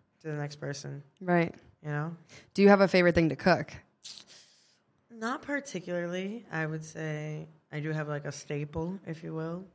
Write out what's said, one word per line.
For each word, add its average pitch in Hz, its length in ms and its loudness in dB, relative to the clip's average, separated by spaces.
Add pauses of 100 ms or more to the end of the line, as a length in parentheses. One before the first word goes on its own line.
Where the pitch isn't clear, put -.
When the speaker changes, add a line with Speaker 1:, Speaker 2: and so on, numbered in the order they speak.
(220)
Speaker 1:
to 160 60 -12
the 151 100 -8
next 147 240 -8
person. 139 420 -10 (160)
Speaker 2:
Right. 175 340 2 (300)
Speaker 1:
You 151 60 -10
know? 151 260 -4 (380)
Speaker 2:
Do 190 80 2
you 202 80 10
have 196 100 10
a 196 80 8
favorite 175 280 6
thing 170 140 6
to 135 60 -2
cook? - 380 2 (1400)
Speaker 1:
Not 233 300 -6
particularly. 185 1080 -4
I 160 140 -2
would 156 200 -6
say 156 640 -8 (240)
I 151 100 -6
do 156 100 -4
have, 156 160 -4
like, 147 180 -6
a 143 60 -6
staple, 151 760 -6
if 160 180 -10
you 160 100 -10
will. 165 420 -8